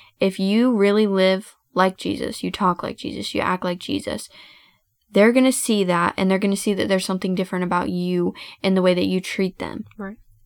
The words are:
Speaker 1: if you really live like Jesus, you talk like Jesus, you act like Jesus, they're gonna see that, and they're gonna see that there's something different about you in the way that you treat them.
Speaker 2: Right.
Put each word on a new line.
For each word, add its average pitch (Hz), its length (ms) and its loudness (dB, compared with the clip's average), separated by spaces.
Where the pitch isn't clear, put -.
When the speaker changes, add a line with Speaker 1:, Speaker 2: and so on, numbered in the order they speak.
Speaker 1:
if 190 180 0
you 220 380 2
really 202 300 4
live 190 480 2
like 190 240 2
Jesus, - 460 -6
you 185 80 -4
talk 180 320 0
like - 160 -8
Jesus, - 360 -10
you - 60 -2
act 185 240 -2
like 180 140 -4
Jesus, - 500 -6
they're 208 220 6
gonna 262 200 4
see 220 320 0
that, 175 340 0
and 190 120 2
they're 190 80 2
gonna 196 180 0
see 202 180 -2
that 190 140 -2
there's 190 180 0
something 185 280 -4
different 180 300 -4
about 180 240 -2
you 180 460 -2
in 190 120 2
the 185 80 2
way 180 100 6
that 180 140 0
you 185 140 0
treat 185 380 -4
them. - 260 -10
Speaker 2:
Right. 202 200 -12